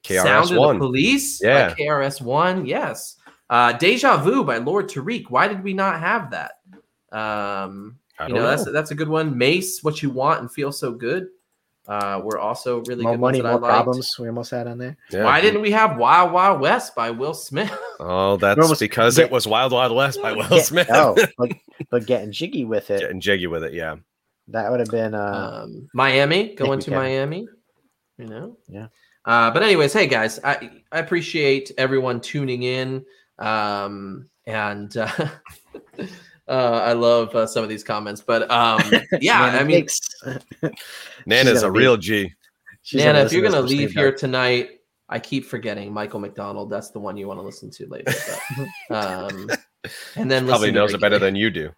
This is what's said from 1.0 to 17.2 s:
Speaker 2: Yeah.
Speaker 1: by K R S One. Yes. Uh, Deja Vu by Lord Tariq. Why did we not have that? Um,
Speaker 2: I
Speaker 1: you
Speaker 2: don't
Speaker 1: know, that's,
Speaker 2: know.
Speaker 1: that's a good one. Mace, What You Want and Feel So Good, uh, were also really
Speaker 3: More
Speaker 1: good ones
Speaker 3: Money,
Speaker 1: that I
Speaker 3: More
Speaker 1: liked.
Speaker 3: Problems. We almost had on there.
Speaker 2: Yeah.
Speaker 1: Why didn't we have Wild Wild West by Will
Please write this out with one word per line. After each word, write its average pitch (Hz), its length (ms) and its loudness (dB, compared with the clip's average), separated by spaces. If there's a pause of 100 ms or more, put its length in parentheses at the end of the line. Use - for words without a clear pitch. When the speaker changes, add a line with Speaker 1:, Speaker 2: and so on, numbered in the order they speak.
Speaker 2:
Yeah. 123 260 4
Speaker 1:
by 85 60 -4
K 147 140 -4
R 147 140 0
S 139 180 -4
One. 160 460 0
Yes. 175 500 -6 (340)
Uh, 120 240 4
Deja 226 440 4
Vu 220 260 2
by 120 140 0
Lord 165 300 -2
Tariq. 156 420 -8
Why 135 180 2
did 196 140 -6
we 196 100 -6
not 190 280 -2
have 180 320 -2
that? 80 260 -10 (580)
Um, 101 800 -6 (220)
Speaker 2:
I 80 80 -8
Speaker 1:
you 90 80 -4
Speaker 2:
don't 113 80 0
Speaker 1:
know, 120 80 2
that's, - 160 -2
Speaker 2:
know. 139 60 -8
Speaker 1:
that's 151 180 -2
a 147 40 -6
good 151 140 -4
one. 156 300 -2
Mace, 170 440 0
What 151 200 -2
You 143 80 -2
Want 127 300 0
and 120 120 -12
Feel 143 180 -4
So 135 220 -6
Good, 170 360 -4 (600)
uh, 101 340 -4
were 107 160 -4
also 120 460 -4
really 120 200 -6
Speaker 3:
More 117 100 2
Speaker 1:
good 120 60 -4
ones 127 180 2
Speaker 3:
Money, - 40 0
Speaker 1:
that 117 60 -2
I - 40 0
Speaker 3:
More 120 80 2
Speaker 1:
liked. 120 140 2
Speaker 3:
Problems. 123 440 2
We 117 100 -8
almost 117 220 -8
had 120 160 -6
on 120 120 -10
there. 127 180 -10 (140)
Speaker 2:
Yeah. 101 140 -2
Speaker 1:
Why 139 160 6
didn't 208 220 2
we 208 80 0
have 214 260 2
Wild 160 360 6
Wild 180 280 4
West 220 340 0
by 117 160 -2
Will 135 240 -6